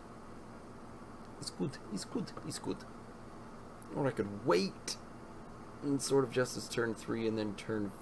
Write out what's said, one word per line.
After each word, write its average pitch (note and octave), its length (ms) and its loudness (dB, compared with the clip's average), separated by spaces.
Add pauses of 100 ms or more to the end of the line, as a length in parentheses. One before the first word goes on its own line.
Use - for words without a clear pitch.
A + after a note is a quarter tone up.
(1400)
It's - 100 -4
good, - 280 0 (160)
it's F#3+ 120 -2
good, - 260 0 (160)
it's - 120 -2
good. - 180 -2 (1160)
Or D3 120 4
I B2 40 4
could G2+ 340 0
wait F3+ 520 4 (840)
and C#3 180 4
Sword C#3 220 8
of A#2+ 80 2
Justice B2 360 4
turn A#2 280 4
three A2+ 320 2
and A2 100 4
then G#2+ 180 2
turn G#2+ 360 0 (100)